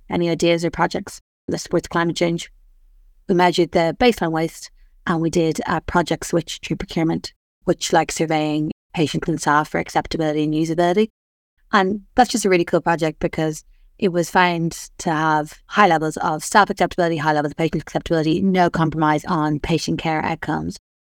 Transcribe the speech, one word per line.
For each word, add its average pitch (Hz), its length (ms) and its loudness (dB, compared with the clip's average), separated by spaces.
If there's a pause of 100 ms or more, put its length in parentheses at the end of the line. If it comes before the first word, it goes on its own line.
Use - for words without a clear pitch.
any 170 200 0
ideas 170 340 2
or 170 60 0
projects - 500 -4 (280)
that - 100 -4
support - 320 -4
climate 170 260 -2
change. 170 340 -2 (800)
We 180 80 2
measured 175 360 4
the 165 280 0
baseline 226 320 2
waste 160 380 -6 (360)
and 170 140 0
we 165 100 0
did 160 360 2
a 160 160 -2
project - 460 0
switch - 360 -2
through - 140 -4
procurement, - 560 -4 (320)
which, - 260 -2
like, 160 220 2
surveying 156 580 -2 (220)
patients 156 340 -2
and 156 140 -2
staff 151 280 2
for 165 100 -4
acceptability 156 640 -2
and 151 100 -2
usability. 175 560 2 (640)
And 202 300 2 (120)
that's 247 160 4
just 220 140 -2
a 202 40 2
really 180 140 4
cool 262 180 0
project 160 380 0
because 156 460 -4 (320)
it 202 120 0
was 170 200 0
found 175 420 2 (280)
to - 100 -2
have 156 560 0
high 208 220 4
levels 156 300 2
of 156 280 -4
staff 202 240 4
acceptability, 175 480 0
high 156 160 0
levels 147 180 0
of - 60 -14
patient 165 240 -2
acceptability, 160 600 -2
no 185 280 2
compromise 156 560 0
on 151 340 -2
patient 160 400 -2
care 160 240 -4
outcomes. 160 540 -6 (280)